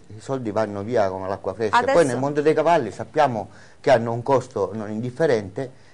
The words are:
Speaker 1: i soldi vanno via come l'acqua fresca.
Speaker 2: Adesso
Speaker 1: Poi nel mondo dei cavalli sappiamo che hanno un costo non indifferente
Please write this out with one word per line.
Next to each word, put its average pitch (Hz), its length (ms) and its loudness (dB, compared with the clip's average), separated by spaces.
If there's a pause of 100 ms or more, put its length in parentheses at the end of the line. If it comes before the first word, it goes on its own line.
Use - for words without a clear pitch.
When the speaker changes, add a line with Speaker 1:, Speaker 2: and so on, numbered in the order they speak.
Speaker 1:
i 104 120 -18
soldi 127 320 -6
vanno 101 320 -2
via 107 260 0
come 92 180 -6
l'acqua 95 280 -4
fresca. 110 220 0
Speaker 2:
Adesso 247 200 2
Speaker 1:
Poi 165 80 6
nel 127 140 -2
mondo 147 220 -2
dei 151 120 4
cavalli 151 380 2
sappiamo 117 580 -2 (300)
che 143 100 0
hanno 117 220 4
un 120 100 -4
costo 117 520 0
non 107 180 -6
indifferente 123 800 -2 (220)